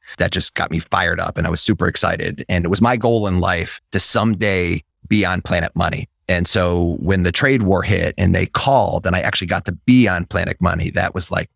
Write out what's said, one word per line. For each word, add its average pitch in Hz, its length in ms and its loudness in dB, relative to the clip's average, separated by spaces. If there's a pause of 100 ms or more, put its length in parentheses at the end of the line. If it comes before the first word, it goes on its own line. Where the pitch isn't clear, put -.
(180)
that - 140 0
just - 220 -4
got - 180 -4
me 82 80 -2
fired 87 400 -2
up, 85 180 -6
and 82 80 0
I 85 40 -2
was 82 100 -2
super 92 260 0
excited. - 640 -2
And 87 160 0
it 85 40 -2
was 95 120 0
my 123 160 4
goal 113 320 0
in 90 100 0
life 87 420 -2 (120)
to 95 80 0
someday 98 800 0 (240)
be 104 180 2
on 90 180 0
Planet 85 340 -2
Money. 87 320 -2 (200)
And 90 200 0
so 87 520 0
when 92 240 0
the 87 80 2
trade 135 300 2
war 92 200 2
hit 87 340 0
and 92 180 4
they 92 120 0
called 107 580 0
and 92 120 0
I 90 40 0
actually - 280 -4
got 95 160 -2
to 98 80 -4
be 123 340 4
on 90 200 0
Planet 87 340 -2
Money, 87 300 0
that 90 240 -2
was, - 160 -6
like, 82 260 -2